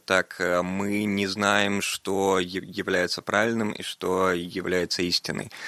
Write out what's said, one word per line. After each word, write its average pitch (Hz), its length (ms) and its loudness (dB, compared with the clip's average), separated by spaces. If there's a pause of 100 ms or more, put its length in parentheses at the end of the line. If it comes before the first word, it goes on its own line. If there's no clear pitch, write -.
так, 95 340 0
э, 87 220 2
мы 101 420 -2
не 101 240 0
знаем, 101 540 2
что 98 580 0
я-, 90 240 -2
является 92 580 -2
правильным 110 520 0
и - 100 -10
что 92 480 0
является 90 720 -2
истиной. - 500 -2 (160)